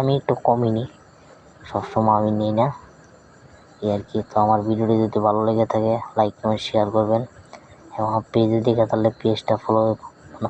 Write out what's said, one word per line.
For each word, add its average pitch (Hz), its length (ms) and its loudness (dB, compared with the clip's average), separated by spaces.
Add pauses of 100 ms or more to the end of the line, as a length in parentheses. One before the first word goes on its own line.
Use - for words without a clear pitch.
আমি 135 180 2
একটু - 140 -2 (120)
কমই 120 320 2
নিই, 117 100 -4 (800)
সবসময় 107 500 0
আমি 107 200 0
নিই 107 200 0
না, 127 80 4 (1160)
এই 104 120 0
আর 101 140 -4
কি। - 80 -6 (120)
তো - 140 -14
আমার 107 240 2
ভিডিওটি 110 360 0
যদি 107 240 -2
ভালো 104 200 2
লেগে 110 260 2
থাকে, 110 200 0 (240)
লাইক, 107 220 2
কমেন্ট, 110 280 -2
শেয়ার 107 280 0
করবেন 110 260 2 (760)
এবং 110 140 -4
আমার 110 220 -2
পেজে 113 360 2
দেখে 117 240 2
থাকলে 110 180 2 (100)
পেজটা 110 440 0
ফলো, 110 180 2 (520)
মানে - 160 -8